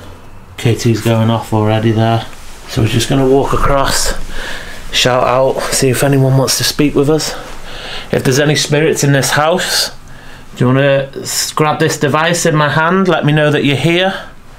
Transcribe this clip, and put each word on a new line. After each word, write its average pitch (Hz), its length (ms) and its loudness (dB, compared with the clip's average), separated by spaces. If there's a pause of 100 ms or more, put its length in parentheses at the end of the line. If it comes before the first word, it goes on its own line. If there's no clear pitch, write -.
(560)
K 117 180 0
two's 113 280 0
going 113 260 2
off 113 240 -2
already 110 380 2
there. 113 340 2 (440)
So - 120 -4
we're 113 80 2
just 117 220 0
gonna 135 180 2
walk 131 240 4
across, 139 600 2 (800)
shout 127 320 2
out, 127 360 2 (140)
see 135 160 2
if 120 120 0
anyone 135 360 4
wants 131 180 2
to - 80 -2
speak 143 300 0
with 143 160 2
us. 156 240 0 (760)
If 98 120 -2
there's 131 160 2
any 147 160 2
spirits 147 480 0
in 139 80 4
this 135 200 2
house, 165 580 0 (680)
do - 60 -2
you 123 60 4
wanna 139 480 2
s-, - 360 -6
grab - 280 0
this 156 180 0
device 160 480 0
in 160 80 2
my 151 140 2
hand? 170 400 2
Let 165 160 2
me 147 80 2
know 151 180 4
that 185 140 2
you're 139 120 2
here. 180 520 0 (300)